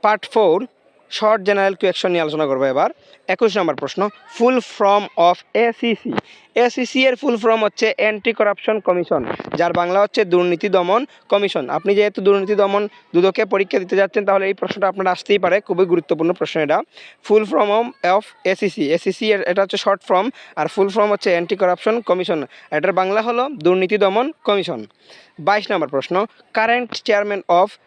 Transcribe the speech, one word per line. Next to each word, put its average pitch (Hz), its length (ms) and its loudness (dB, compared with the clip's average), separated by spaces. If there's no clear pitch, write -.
পার্ট 214 280 0
ফোর, 208 380 2
শর্ট 214 340 0
জেনারেল 196 300 0
কোয়েশ্চেন 185 380 -2
নিয়ে 175 100 0
আলোচনা 156 260 -2
করবো 135 180 -2
এবার। 139 240 0
একুশ 190 300 0
নম্বর 165 180 0
প্রশ্ন, 185 340 -4
full 254 200 4
form 202 280 2
of 180 80 0
এসিসি। 233 600 -2
এসিসি 240 500 0
এর 262 100 4
ফুল 262 220 -2
ফর্ম 226 260 2
হচ্ছে 214 340 0
অ্যান্টি 214 360 0
কারাপশন 214 460 0
কমিশন, 175 460 -2
যার 170 180 0
বাংলা 180 280 0
হচ্ছে 208 240 0
দুর্নীতি 175 440 0
দমন 190 360 2
কমিশন। 190 400 0
আপনি 160 260 0
যেহেতু 208 260 0
দুর্নীতি 196 340 2
দমন 202 320 2
দুদকে 190 320 2
পরীক্ষা 196 340 -2
দিতে 185 160 -4
যাচ্ছেন, 196 300 0
তাহলে 190 220 0
এই 196 60 -2
প্রশ্নটা 196 340 -4
আপনার 190 200 -2
আসতেই 196 320 0
পারে, 185 200 2
খুবই 190 260 0
গুরুত্বপূর্ণ 165 480 0
প্রশ্ন 165 260 -4
এটা। 151 180 0
Full 214 240 4
form 226 360 2
of 214 80 0
এসিসি, 185 400 -2
এসিসি 190 400 -4
এর, 196 80 -2
এটা 190 100 0
হচ্ছে 196 160 -2
শর্ট 196 300 0
ফর্ম, 196 220 2
আর 156 120 -4
ফুল 196 220 0
ফর্ম 208 220 0
হচ্ছে 202 200 -2
অ্যান্টি 170 240 -2
কারাপশন 196 460 0
কমিশন। 180 380 -2
এটার 151 220 0
বাংলা 190 280 0
হলো 240 220 -2
দুর্নীতি 185 320 2
দমন 208 340 0
কমিশন। 180 320 -2
বাইশ 196 320 0
নম্বর 160 220 -2
প্রশ্ন, 175 320 -2
current 233 320 0
chairman 208 340 0
of 208 80 2